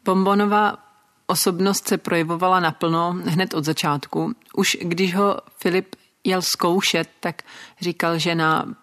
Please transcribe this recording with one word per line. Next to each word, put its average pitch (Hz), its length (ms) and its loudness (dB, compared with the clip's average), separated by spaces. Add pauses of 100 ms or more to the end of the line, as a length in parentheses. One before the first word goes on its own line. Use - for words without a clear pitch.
Bombonova 202 760 2 (480)
osobnost 190 640 0
se 190 100 2
projevovala 170 640 0
naplno 170 560 0 (100)
hned 180 280 -2
od 151 100 -2
začátku. 156 720 -4 (200)
Už - 260 0
když 175 340 -2
ho 202 220 0 (220)
Filip 185 380 -2 (280)
jel 185 180 0
zkoušet, 175 640 0 (120)
tak - 220 -6 (380)
říkal, 170 380 0
že 170 160 0
na 160 320 2 (160)